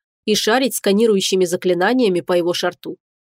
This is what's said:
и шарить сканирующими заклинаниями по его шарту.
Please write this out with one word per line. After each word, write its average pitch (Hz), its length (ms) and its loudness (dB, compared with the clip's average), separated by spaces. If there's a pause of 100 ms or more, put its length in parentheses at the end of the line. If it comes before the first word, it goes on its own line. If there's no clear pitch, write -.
(260)
и 214 100 0
шарить 240 400 0
сканирующими 196 720 2
заклинаниями 180 760 0
по 180 120 -4
его 175 200 0
шарту. 175 440 -8 (400)